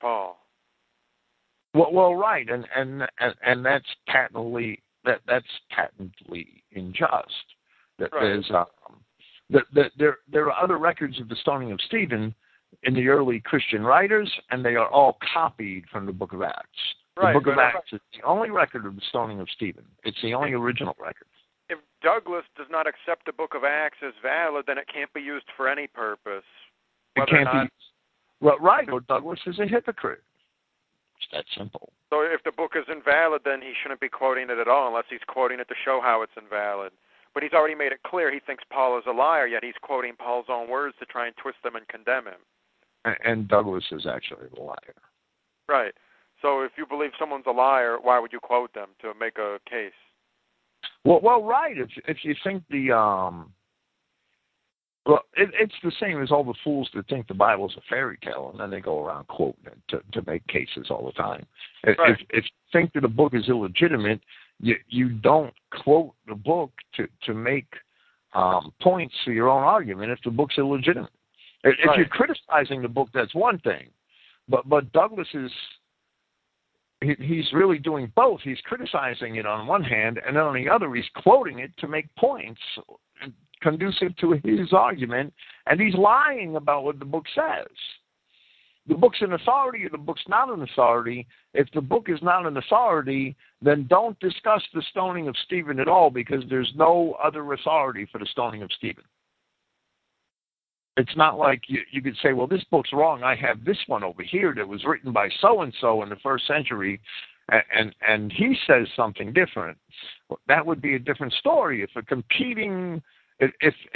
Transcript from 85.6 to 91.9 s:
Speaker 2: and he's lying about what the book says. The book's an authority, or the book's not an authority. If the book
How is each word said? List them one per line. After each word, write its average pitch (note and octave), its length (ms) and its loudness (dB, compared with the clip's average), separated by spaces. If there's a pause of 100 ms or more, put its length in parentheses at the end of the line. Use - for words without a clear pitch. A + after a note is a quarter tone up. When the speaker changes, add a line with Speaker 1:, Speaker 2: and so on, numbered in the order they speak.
Speaker 2:
and D#3 140 2
he's G#3 140 2
lying G#3+ 600 4
about C#3+ 280 0
what C#3+ 140 -4
the C#3 60 -12
book D3 200 -6 (100)
says. D4+ 320 -2 (1200)
The D#3 80 2
book's G#3+ 280 6
an F#3 100 0
authority, A#3+ 540 0
or - 20 -8
the D#3 80 -10
book's D3+ 320 -8
not B3+ 220 2
an F3+ 120 -6
authority. A#2+ 640 2 (280)
If C#3 180 2
the D#3 80 -2
book E3 280 -2